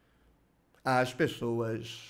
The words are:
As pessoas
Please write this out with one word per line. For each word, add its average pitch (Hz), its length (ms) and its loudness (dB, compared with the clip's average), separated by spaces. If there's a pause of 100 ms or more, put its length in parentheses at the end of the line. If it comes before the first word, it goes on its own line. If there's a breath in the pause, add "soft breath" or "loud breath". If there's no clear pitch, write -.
(840)
As 127 300 4
pessoas 117 960 -2